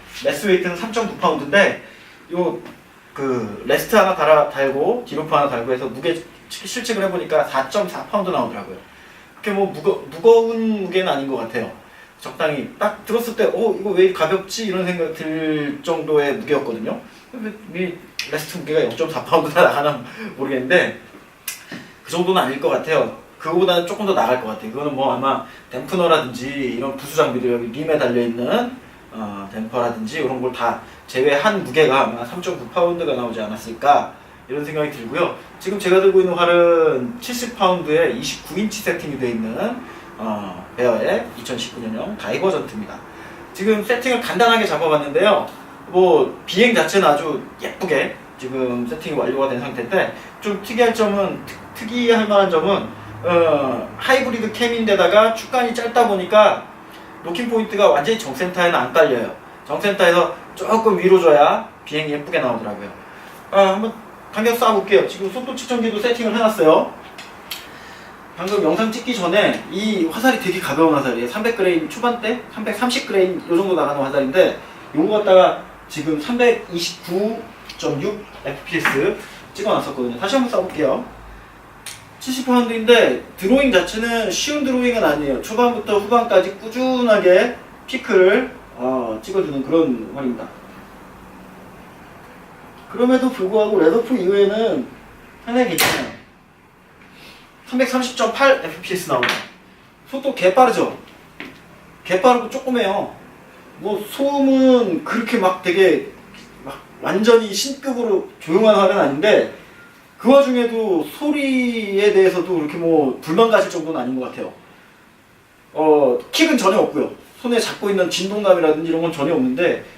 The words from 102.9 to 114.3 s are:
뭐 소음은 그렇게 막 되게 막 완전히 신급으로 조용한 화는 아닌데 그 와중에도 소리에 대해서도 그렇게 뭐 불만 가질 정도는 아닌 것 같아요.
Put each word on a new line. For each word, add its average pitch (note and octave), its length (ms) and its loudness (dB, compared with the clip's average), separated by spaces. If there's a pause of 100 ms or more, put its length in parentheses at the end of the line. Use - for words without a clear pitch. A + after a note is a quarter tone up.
뭐 G3 300 -4
소음은 C4 920 4
그렇게 A#3 340 -2
막 - 240 2
되게 F3 500 2 (520)
막 - 180 -16 (200)
완전히 A3 520 4
신급으로 A#3+ 760 -4 (100)
조용한 G#3 360 4
화는 G3 220 4
아닌데 D#3 560 2 (640)
그 A3+ 140 2
와중에도 A3+ 720 4
소리에 A#3+ 1120 0
대해서도 F3+ 440 4
그렇게 D3+ 200 -4
뭐 D#3 440 2
불만 G3+ 280 4
가질 G#3+ 200 4
정도는 D#3+ 300 -6
아닌 B2+ 200 -4
것 B2 100 -6
같아요. A#2+ 220 -10 (1200)